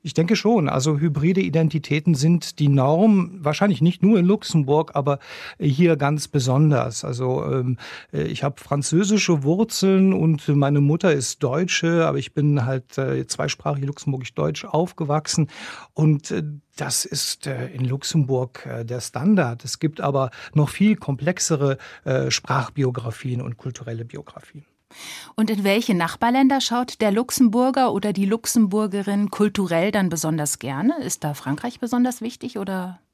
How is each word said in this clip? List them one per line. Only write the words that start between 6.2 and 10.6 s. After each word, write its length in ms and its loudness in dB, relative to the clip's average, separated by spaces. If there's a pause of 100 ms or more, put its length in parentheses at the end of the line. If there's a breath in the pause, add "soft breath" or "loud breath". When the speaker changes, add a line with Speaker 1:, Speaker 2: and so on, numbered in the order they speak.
Speaker 1:
besonders. 760 2
Also, 400 -4
ähm, 340 -2 (360 loud breath)
äh, 120 -2
ich 180 -6
habe 180 -4
französische 840 0
Wurzeln 680 2
und 360 2
meine 320 4